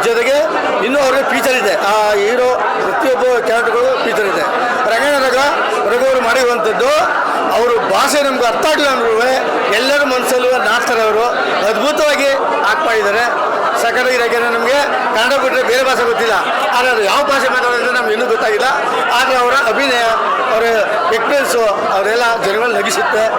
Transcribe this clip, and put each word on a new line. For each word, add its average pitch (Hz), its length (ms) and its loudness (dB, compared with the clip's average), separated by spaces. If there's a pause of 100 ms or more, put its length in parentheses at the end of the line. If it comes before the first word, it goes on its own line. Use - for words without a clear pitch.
ಜೊತೆಗೆ 233 320 2 (500)
ಇನ್ನೂ 277 140 0
ಅವ್ರಿಗೆ 269 220 0
ಫ್ಯೂಚರ್ 262 300 -2
ಇದೆ, 208 220 0
ಆ 214 380 0
ಹೀರೋ 233 480 0 (220)
ಪ್ರತಿಯೊಬ್ಬ 247 640 0
ಕ್ಯಾರೆಕ್ಟರ್ಗಳು 240 560 0
ಫ್ಯೂಚರ್ 220 240 -2
ಇದೆ. 170 160 -2 (480)
ರಂಗಾಯಣ 269 320 0
ರಘ, 254 140 0 (580)
ರಘು 254 120 0
ಅವರು 262 140 2
ಮಾಡಿರುವಂಥದ್ದು, 233 680 0 (640)
ಅವರು 233 260 2
ಭಾಷೆ 254 440 0
ನಮ್ಗೆ 254 240 0
ಅರ್ಥ 226 200 0
ಆಗಲಿಲ್ಲ 294 240 2
ಅಂದ್ರೂ 233 320 0 (520)
ಎಲ್ಲರ 277 300 2
ಮನಸ್ಸಲ್ಲೂ 254 460 0
ನಾಚ್ತಾರೆ 233 520 0
ಅವರು. 220 220 2 (440)
ಅದ್ಭುತವಾಗಿ 277 600 0 (420)
ಆಕ್ಟ್ 214 140 0
ಮಾಡಿದ್ದಾರೆ, 220 680 0 (300)
ಸಖತ್ತಾಗಿದೆ. 247 380 0
ಯಾಕೆಂದರೆ 233 300 0
ನಮಗೆ 240 320 0 (340)
ಕನ್ನಡ 262 240 2
ಬಿಟ್ಟರೆ 254 220 0
ಬೇರೆ 247 200 0
ಭಾಷೆ 247 220 0
ಗೊತ್ತಿಲ್ಲ, 233 280 0 (460)
ಆದರೆ 247 120 2
ಅದು 226 120 2
ಯಾವ 208 200 2
ಭಾಷೆ 269 260 0
ಮಾತಾಡೋದು 247 340 0
ಅಂತ 247 160 0
ನಮ್ಗೆ 226 140 0
ಇನ್ನೂ 233 140 0
ಗೊತ್ತಾಗಿಲ್ಲ. 226 380 0 (480)
ಆದರೆ 262 240 2
ಅವರ 247 180 2 (140)
ಅಭಿನಯ, 240 340 0 (500)
ಅವರ 220 100 2 (520)
ಎಕ್ಸ್ಪ್ರೆನ್ಸು, 247 460 0 (320)
ಅವರೆಲ್ಲ 226 500 0
ಜನಗಳು 220 300 0
ನಗಿಸುತ್ತೆ. 214 560 0 (100)